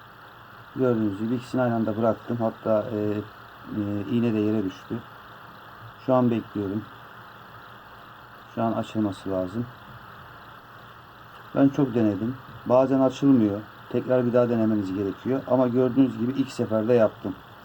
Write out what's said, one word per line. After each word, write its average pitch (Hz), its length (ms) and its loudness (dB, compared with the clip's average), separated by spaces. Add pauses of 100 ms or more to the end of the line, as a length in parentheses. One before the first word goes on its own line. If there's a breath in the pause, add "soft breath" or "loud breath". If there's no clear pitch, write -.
(760)
Gördüğünüz 110 420 2
gibi 113 160 -4
ikisini 127 280 -2
aynı 120 120 0
anda 110 220 -2
bıraktım. 113 440 0
Hatta, 110 520 0
e, 107 40 -4
e, 104 840 -6 (300)
iğne 117 240 2
de 107 40 0
yere 107 260 0
düştü. - 340 -8 (1080)
Şu 131 80 2
an 123 160 4
bekliyorum. 104 520 -4 (1700)
Şu 117 80 -4
an 113 100 0
açılması 104 580 -4
lazım. 95 360 -4 (1900)
Ben 139 140 4
çok 135 260 0
denedim. 110 420 0 (300)
Bazen 131 340 4
açılmıyor. 127 600 4 (300)
Tekrar 123 360 0
bir 117 60 0
daha 123 160 4
denemeniz 107 460 0
gerekiyor. 104 460 -2 (100)
Ama 127 180 2
gördüğünüz 123 500 2
gibi 120 140 -2
ilk 135 200 -4
seferde 110 420 0
yaptım. 104 400 2 (300)